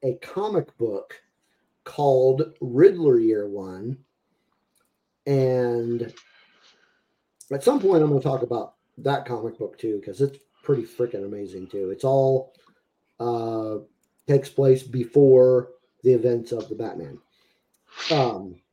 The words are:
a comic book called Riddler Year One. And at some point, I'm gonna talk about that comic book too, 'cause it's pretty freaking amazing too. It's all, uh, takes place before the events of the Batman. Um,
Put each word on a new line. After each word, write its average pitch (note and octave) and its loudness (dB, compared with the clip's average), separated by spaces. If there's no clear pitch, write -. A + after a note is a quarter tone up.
a B2 -2
comic G3 -6
book G#2+ -6
called C3+ 2
Riddler C#3+ 4
Year G#2+ 0
One. G2 -10
And A#2+ 0
at C#3 -6
some C#4 2
point, F#3+ 4
I'm D3+ 2
gonna C#3 0
talk C3+ -2
about A#2 -6
that C#3 -4
comic A2+ -8
book G#2 -10
too, G#2+ -6
'cause G2 -10
it's C#3 -2
pretty B2+ -2
freaking A#2 -6
amazing G2 -12
too. G2 -8
It's G2 -10
all, C3+ 0
uh, A2+ -6
takes C#3 0
place C3 2
before B2+ 4
the B2+ 6
events A#2+ 0
of G#2+ -8
the G#2 -12
Batman. F2+ -12
Um, G#2+ -2